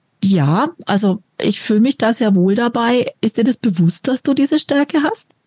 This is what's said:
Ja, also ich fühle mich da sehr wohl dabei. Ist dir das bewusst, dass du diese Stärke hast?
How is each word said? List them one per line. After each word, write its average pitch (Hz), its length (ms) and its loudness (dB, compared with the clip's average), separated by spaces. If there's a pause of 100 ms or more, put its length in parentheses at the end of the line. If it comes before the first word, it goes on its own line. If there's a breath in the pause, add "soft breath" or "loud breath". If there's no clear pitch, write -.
(240)
Ja, 196 480 2 (140)
also 202 360 0 (200)
ich - 200 -2
fühle 214 180 0
mich 254 180 2
da 226 160 0
sehr 214 220 0
wohl 190 200 2
dabei. 240 680 0
Ist - 160 -4
dir 233 60 2
das 247 140 0
bewusst, 175 500 0
dass 254 160 -2
du 277 100 0
diese 285 260 0
Stärke 285 440 0
hast? 427 260 -4 (180)